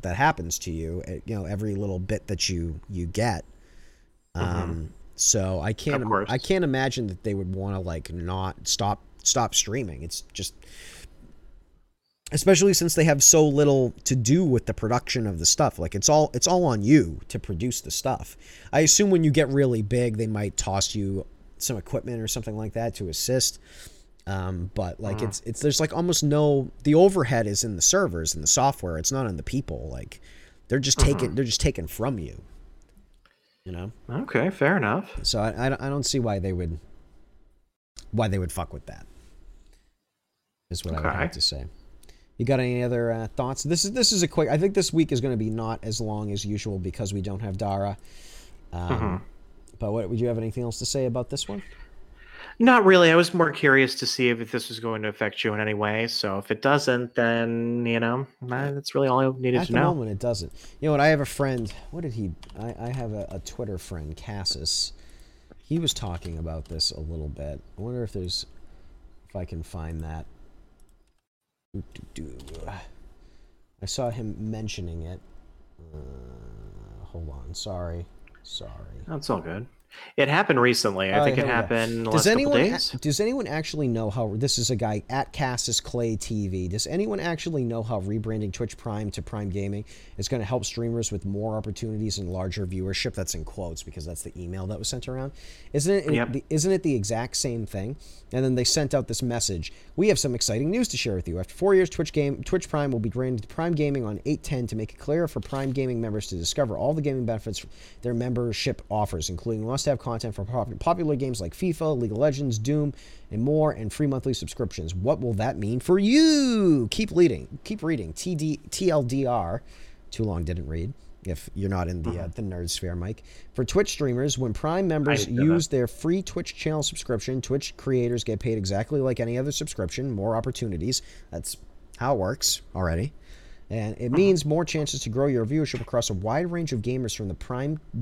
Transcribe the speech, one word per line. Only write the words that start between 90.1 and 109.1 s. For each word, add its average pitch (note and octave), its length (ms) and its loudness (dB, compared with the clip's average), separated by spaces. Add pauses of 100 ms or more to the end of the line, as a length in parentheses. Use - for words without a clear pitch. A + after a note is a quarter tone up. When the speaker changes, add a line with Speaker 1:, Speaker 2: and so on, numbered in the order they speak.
Speaker 1:
is - 120 -4
gonna A#2 160 -2
help A#2+ 200 -2
streamers A#2 460 -2
with G2+ 160 -4
more G#2 300 -2
opportunities G#2+ 640 -4
and F#2 100 -6
larger F#2 380 -2
viewership? F#2+ 480 -2
That's F#2+ 200 -4
in - 100 -6
quotes E2+ 380 -8
because - 240 -12
that's E2+ 160 -8
the - 180 -12
email F#2 280 -6
that G#2 100 -6
was - 100 -6
sent B2+ 200 -6
around. C3 240 -6 (400)
Isn't D3 200 2
it D#3 200 2
Speaker 2:
Yep. A#2+ 200 2
Speaker 1:
the, C3+ 160 -4
isn't D#3 220 2
it F#3 140 2
the D3+ 100 2
exact A2+ 420 -2
same A#2 300 -2
thing? G#2+ 300 -6 (360)
And B2+ 120 2
then C3 100 4
they B2 100 2
sent D3 300 2
out C3+ 140 0
this A#2 140 -4
message. A2+ 500 -2 (240)
"We G3 120 4
have F3 100 6
some B2+ 160 0
exciting A#2+ 360 0
news A#3 180 2
to - 80 -6
share A2+ 180 -2
with F2+ 140 -4
you. E2+ 100 -4
After - 160 -6
four G3 200 4
years, F#3 160 6
Twitch - 220 -4
game, C#3+ 300 0
Twitch - 260 -2
Prime D3 220 0
will A#2+ 100 0
be A2 80 -2
granted B2 400 -2
Prime E3+ 260 -2
Gaming C#3+ 300 2
on G#2 220 -4
eight D3+ 160 0
ten B2 260 -2
to A2 80 -6
make A2 160 -6
it - 60 -20
clear D#3 300 0
for B2 120 -6
Prime C3+ 320 -4
Gaming B2+ 280 -2
members G#2+ 280 -4
to F#2+ 80 -6
discover G#2+ 400 0
all C3+ 180 0
the D#3 80 -2
gaming C3 240 -2
benefits A2 380 -4 (380)
their A#2+ 120 -2
membership A#2+ 720 -2
offers, G2+ 420 -2